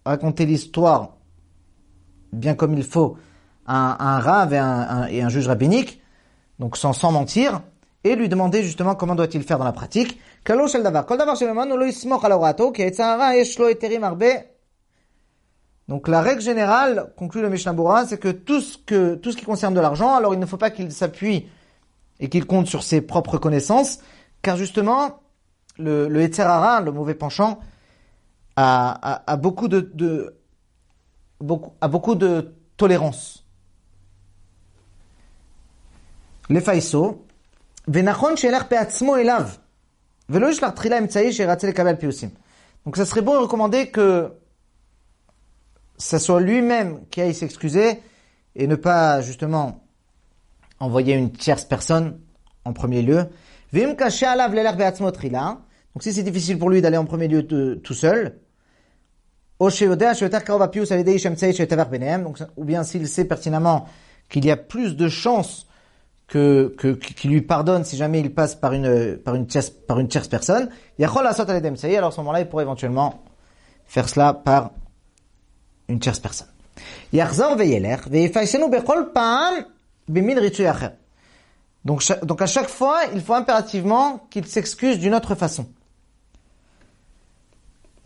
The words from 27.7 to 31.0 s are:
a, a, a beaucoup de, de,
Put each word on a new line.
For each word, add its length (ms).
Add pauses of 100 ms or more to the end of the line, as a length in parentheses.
a, 340
a, 420
a 40
beaucoup 320
de, 120
de, 560 (1040)